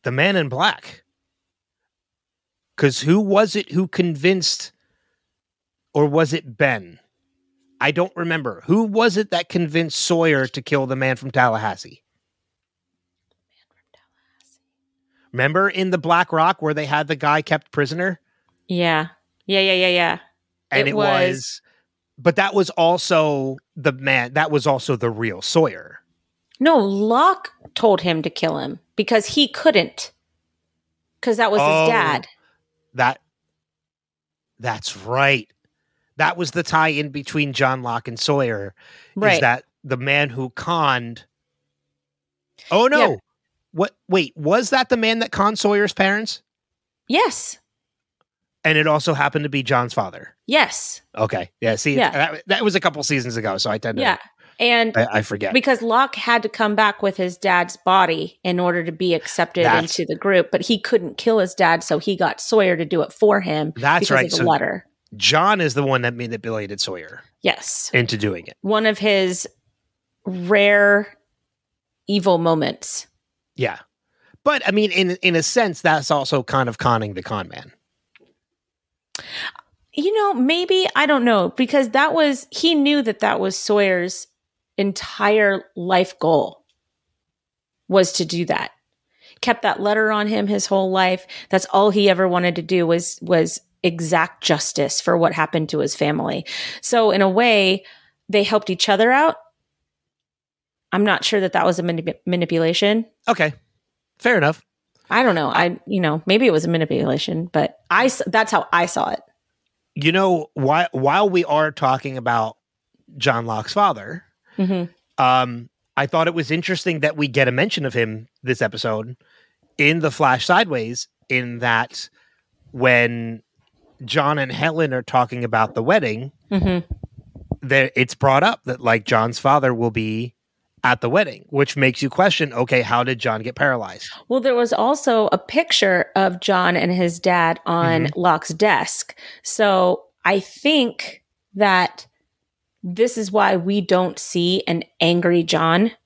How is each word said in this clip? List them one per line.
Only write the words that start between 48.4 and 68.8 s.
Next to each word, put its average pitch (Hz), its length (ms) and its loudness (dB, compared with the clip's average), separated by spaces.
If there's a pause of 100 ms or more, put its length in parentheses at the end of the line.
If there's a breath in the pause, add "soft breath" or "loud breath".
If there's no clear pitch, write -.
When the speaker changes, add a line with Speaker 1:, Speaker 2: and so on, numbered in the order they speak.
Speaker 1:
And 156 140 4
it 156 80 2
also 151 280 0
happened 147 300 -2
to 147 40 -8
be 135 140 -4
John's 123 320 0
father. - 420 -8 (100)
Speaker 2:
Yes. - 540 -2 (160)
Speaker 1:
Okay. 107 340 -4 (100)
Yeah. 113 160 0
See, 139 200 -2
Speaker 2:
Yeah. 214 140 2
Speaker 1:
that, 156 360 -4
that 196 180 0
was 196 100 0
a 190 60 2
couple 147 220 -2
seasons 123 360 -4
ago, 104 200 -4
so - 120 -2
I 107 80 -2
tend 113 180 -6
to 190 60 -4
Speaker 2:
Yeah. 208 160 0 (420 soft breath)
And 233 360 2
Speaker 1:
I, 117 180 2
I 107 80 2
forget. 104 320 -6
Speaker 2:
because 254 280 2
Locke 240 320 0
had 233 280 0
to 214 80 -6
come 208 260 -2
back 208 260 2
with 196 140 -2
his 180 220 -4
dad's 180 400 0
body 175 680 0
in 180 160 0
order 175 240 0
to 170 80 -6
be 175 220 -2
accepted 170 500 -2
Speaker 1:
That's 151 340 0
Speaker 2:
into 165 80 -4
the 156 120 -6
group, 190 340 2
but 185 80 0
he 208 180 0
couldn't 180 380 -2
kill 226 220 2
his 185 160 -2
dad, 165 280 2
so 151 160 -2
he 202 160 -2
got - 260 -2
Sawyer 190 360 2
to 165 80 -4
do 160 160 -2
it - 120 -4
for 208 280 4
him 156 360 -4
Speaker 1:
That's 143 320 2
Speaker 2:
because - 60 -4
Speaker 1:
right. 127 120 2
Speaker 2:
of - 40 -8
the - 60 -4
Speaker 1:
So - 80 0
Speaker 2:
letter. - 420 0 (300)
Speaker 1:
John 180 440 2
is 147 140 0
the 143 80 0
one 131 200 0
that 120 120 -2
manipulated 110 640 -8
Sawyer 90 420 -10 (180)
Speaker 2:
Yes. - 520 -4
Speaker 1:
into 120 240 0
doing 101 300 -4
it. - 140 -20
Speaker 2:
One 214 260 -2